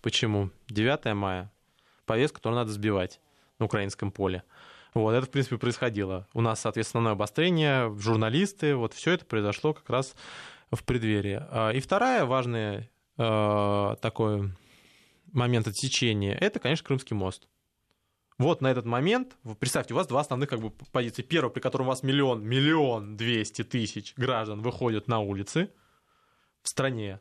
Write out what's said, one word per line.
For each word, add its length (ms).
Почему? 480
Девятое 460
мая. 380
Повестка, 300
которую 200
надо 140
сбивать 480
на 80
украинском 440
поле. 300
Вот, 160
это, 160
в 20
принципе, 300
происходило. 760
У 80
нас, 200
соответственно, 400
основное 120
обострение, 840
журналисты, 760
вот 200
всё 160
это 140
произошло 500
как 160
раз 240
в 120
преддверии. 560
А, 180
и 120
вторая 440
важная, 640
э, 840
такой 480
момент 340
отсечения, 680
это, 240
конечно, 280
Крымский 280
мост. 320
Вот 220
на 100
этот 140
момент, 580
вы 100
представьте, 400
у 40
вас 100
два 140
основных 280
как 120
бы 100
позиции. 300
Первая, 280
при 80
котором 280
у 20
вас 140
миллион, 380
миллион 760
двести 480
тысяч 500
граждан 460
выходят 480
на 100
улицы. 500
В 60
стране 520